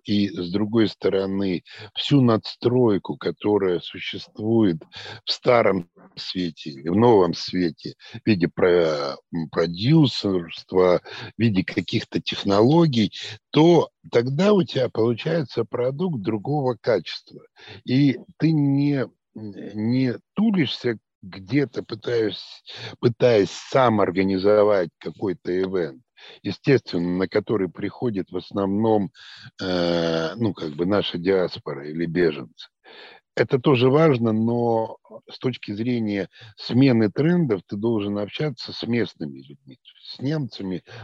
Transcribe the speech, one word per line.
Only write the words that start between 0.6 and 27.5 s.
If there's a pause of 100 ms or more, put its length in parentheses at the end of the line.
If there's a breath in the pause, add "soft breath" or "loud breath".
стороны, (300 loud breath)
всю
надстройку,
которая
существует (460 loud breath)
в
старом (280)
свете
или
в
новом
свете (300 loud breath)
в
виде
про-, (180)
м,
продюсерства, (380 loud breath)
в
виде
каких-то
технологий, (380 loud breath)
то (220)
тогда
у
тебя
получается
продукт
другого
качества. (420 loud breath)
И (200)
ты
не, (280)
не (200)
тулишься (240)
где-то,
пытаясь, (380 loud breath)
пытаясь
сам
организовать
какой-то (100)
ивент, (400 soft breath)
естественно,
на
который